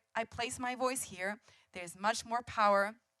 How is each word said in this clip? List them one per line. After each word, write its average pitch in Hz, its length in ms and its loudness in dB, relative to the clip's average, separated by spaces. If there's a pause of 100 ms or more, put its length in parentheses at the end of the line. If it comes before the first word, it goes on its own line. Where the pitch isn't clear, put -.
(160)
I 226 100 -2
place 247 340 -6
my 254 160 -4
voice 254 280 0
here, 190 360 -6 (340)
there's 180 260 -10
much 214 260 0
more 226 160 -2
power. 208 520 4 (260)